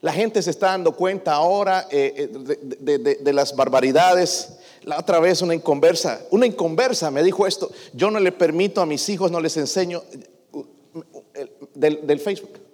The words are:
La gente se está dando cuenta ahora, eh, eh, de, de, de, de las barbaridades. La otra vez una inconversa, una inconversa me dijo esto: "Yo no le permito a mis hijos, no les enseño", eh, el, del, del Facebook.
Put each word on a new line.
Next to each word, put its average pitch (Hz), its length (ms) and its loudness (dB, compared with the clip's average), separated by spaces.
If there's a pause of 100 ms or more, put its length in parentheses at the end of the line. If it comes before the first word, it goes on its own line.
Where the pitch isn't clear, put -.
La 160 100 -2
gente 220 280 0
se 170 100 -2
está 190 180 0
dando 185 240 0
cuenta 185 420 -2
ahora, 185 560 2
eh, 139 260 0
eh, 147 120 -4
de, 135 280 -6 (220)
de, 143 200 0
de, 139 180 0
de 139 160 -2
las 139 220 0
barbaridades. 135 1040 2 (240)
La 151 160 -6
otra 170 220 2
vez 170 220 2
una 170 120 0
inconversa, 160 760 0
una 233 160 4
inconversa 180 640 -2
me 139 120 0
dijo 185 240 2
esto: 185 240 -4 (220)
"Yo 180 180 0
no 214 80 -2
le 185 140 2
permito 180 480 0
a 170 60 2
mis 147 220 -4
hijos, 185 220 -2
no 170 100 -2
les 160 160 -4
enseño", 175 460 -2 (100)
eh, - 520 -18 (720)
el, 143 180 -12 (220)
del, 151 320 2
del 147 140 2
Facebook. - 380 -8 (160)